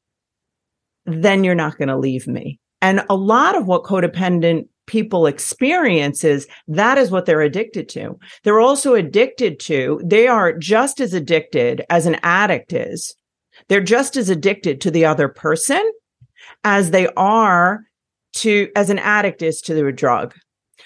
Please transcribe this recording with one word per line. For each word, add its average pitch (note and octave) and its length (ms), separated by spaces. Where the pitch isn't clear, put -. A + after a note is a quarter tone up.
then F#3+ 380
you're F3+ 120
not D3+ 220
gonna C3+ 200
leave C3 300
me. B2+ 320
And F#3+ 280
a G3 60
lot A#3 400
of C4+ 100
what F3+ 180
codependent F3 840
people G#3+ 400
experience F3 1000
is C#3+ 240
that G#3+ 300
is C4 140
what F3+ 140
they're D#3 160
addicted F3 480
to. - 300
They're G#3+ 160
also C4+ 360
addicted G3 680
to, C#3+ 420
they G#3+ 240
are G#3 260
just G#3+ 460
as G3+ 140
addicted D#3 760
as E3+ 160
an E3 180
addict F3+ 500
is. - 420
They're G3 140
just A#3+ 360
as G3 120
addicted F3 520
to F3+ 100
the D#3+ 140
other D3+ 220
person C#4 640
as G3+ 280
they F#3 240
are G3+ 680
to, G#3 440
as G3+ 140
an G3+ 100
addict G#3 420
is D#3+ 200
to E3 120
the D3 180
drug. A#2+ 420